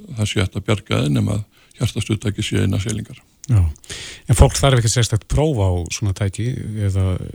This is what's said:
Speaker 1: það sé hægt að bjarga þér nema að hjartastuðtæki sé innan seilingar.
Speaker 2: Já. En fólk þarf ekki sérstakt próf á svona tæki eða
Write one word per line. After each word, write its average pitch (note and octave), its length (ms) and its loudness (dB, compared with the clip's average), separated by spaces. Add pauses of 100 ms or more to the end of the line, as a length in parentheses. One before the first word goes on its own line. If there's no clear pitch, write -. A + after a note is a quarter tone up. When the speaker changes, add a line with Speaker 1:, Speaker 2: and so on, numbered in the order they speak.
(120)
Speaker 1:
það G#2+ 160 -2
sé - 120 -2
hægt G2 160 -2
að G#2 100 -8
bjarga G#2+ 340 -2
þér D3 100 0
nema A2 220 2
að A2 120 -2 (360)
hjartastuðtæki G#2+ 640 -4
sé G2+ 180 0
innan G2 180 0
seilingar. - 380 -8 (240)
Speaker 2:
Já. A2+ 180 4 (600)
En - 140 0
fólk C3+ 200 8
þarf C3+ 220 4
ekki A2+ 100 2
sérstakt G#2+ 400 0
próf D3 280 2
á G2 140 2 (160)
svona - 260 -4
tæki G2+ 340 -4 (340)
eða F#2+ 380 0 (160)